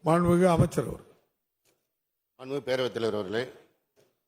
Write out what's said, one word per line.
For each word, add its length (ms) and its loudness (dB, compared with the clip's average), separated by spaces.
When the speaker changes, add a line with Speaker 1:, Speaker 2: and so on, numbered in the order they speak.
Speaker 1:
மாண்புமிகு 420 4
அமைச்சர் 380 2
அவர்கள். 300 -14
Speaker 2:
மாண்புமிகு 220 -8
பேரவைத் 300 -2
தலைவர் 300 -2
அவர்களே, 300 -4